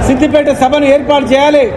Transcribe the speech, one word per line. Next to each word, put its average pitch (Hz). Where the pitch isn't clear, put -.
సిద్దిపేట 285
సభను 277
ఏర్పాటు 285
చేయాలి. 285